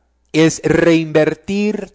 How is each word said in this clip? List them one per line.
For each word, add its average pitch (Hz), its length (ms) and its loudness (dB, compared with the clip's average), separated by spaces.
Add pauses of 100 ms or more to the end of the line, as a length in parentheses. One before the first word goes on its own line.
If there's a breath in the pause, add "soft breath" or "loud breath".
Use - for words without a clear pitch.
(340)
es 160 300 2
reinvertir 165 1300 0